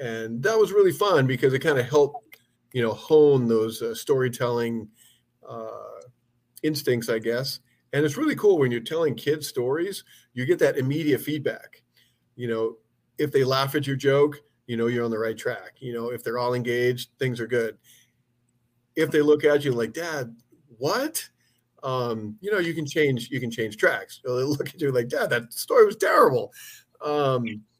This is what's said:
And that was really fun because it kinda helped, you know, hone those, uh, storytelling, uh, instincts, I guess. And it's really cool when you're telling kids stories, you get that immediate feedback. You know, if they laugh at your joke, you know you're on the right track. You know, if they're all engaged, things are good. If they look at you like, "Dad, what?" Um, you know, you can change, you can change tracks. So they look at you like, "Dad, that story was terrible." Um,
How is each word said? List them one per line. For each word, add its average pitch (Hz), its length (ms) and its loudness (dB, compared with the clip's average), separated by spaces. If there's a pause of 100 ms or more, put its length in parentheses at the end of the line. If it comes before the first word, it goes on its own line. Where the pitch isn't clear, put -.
And 113 400 -8
that 220 160 2
was 202 140 4
really 196 200 6
fun 151 360 4
because 131 260 2
it 135 60 0
kinda 139 240 2
helped, - 560 0 (340)
you 123 80 0
know, 110 120 0
hone 143 540 6
those, 110 360 0
uh, 117 100 -4
storytelling, 120 960 -2 (580)
uh, 110 540 -14 (640)
instincts, 127 460 -2
I 113 100 -2
guess. 117 400 -4 (340)
And 143 100 0
it's 147 140 -2
really 294 180 0
cool 202 220 4
when 127 140 2
you're 120 100 -2
telling 160 320 -2
kids 143 340 -4
stories, 156 560 -4 (300)
you 127 140 -6
get 170 100 2
that 147 220 2
immediate 139 420 0
feedback. - 640 -6 (520)
You 123 120 -10
know, 113 300 -4 (420)
if 147 120 -2
they 135 120 4
laugh 135 320 0
at 143 100 -2
your 139 100 -4
joke, 143 460 2 (240)
you 120 120 -6
know 117 100 0
you're 120 180 -2
on 117 60 -4
the 110 80 -4
right 110 180 -4
track. 107 400 -8
You 127 160 -10
know, 117 160 -8
if 120 140 -10
they're 120 160 -6
all 123 160 -2
engaged, 123 640 -2
things 123 200 -2
are 117 60 -6
good. 117 320 -2 (1200)
If 151 160 0
they 151 100 4
look 147 220 4
at 147 200 4
you 139 100 0
like, 113 200 -4
"Dad, 156 420 -8 (440)
what?" 214 500 -4 (540)
Um, 117 560 -4
you 196 100 -8
know, 208 100 0
you 165 140 -2
can 160 120 -4
change, 139 440 0
you 127 120 -6
can 117 100 -6
change 110 240 -6
tracks. 123 500 -2
So 123 120 -2
they 131 60 -2
look 139 260 -4
at - 120 -12
you 139 100 0
like, 123 180 0
"Dad, 165 200 -2
that 117 240 -4
story - 320 4
was 208 120 0
terrible." 156 540 2 (500)
Um, 131 600 -2 (180)